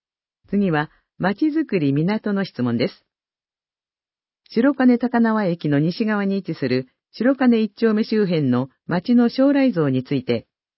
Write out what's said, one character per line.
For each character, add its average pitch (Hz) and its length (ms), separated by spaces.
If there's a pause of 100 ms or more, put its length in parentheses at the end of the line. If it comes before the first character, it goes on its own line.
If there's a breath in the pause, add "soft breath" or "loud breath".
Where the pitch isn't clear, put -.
(480)
次 202 220
は、 151 200 (300)
ま 190 140
ち 311 140
づ 294 180
く 196 120
り 143 140
港 202 400
の 196 140
質 - 160
問 117 160
で 175 100
す。 - 160 (1400)
白 269 260
金 254 220
高 240 240
輪 220 240
駅 170 240
の 143 100
西 175 280
側 208 180
に 196 120
位 - 40
置 165 140
す 139 120
る 127 220 (240 soft breath)
白 254 240
金 240 220
一 220 160
丁 226 180
目 214 120
周 214 200
辺 165 200
の 127 260 (160)
町 180 280
の 240 140
将 269 240
来 269 180
像 156 200
に 131 120
つ 143 120
い 127 100
て。 117 220 (320)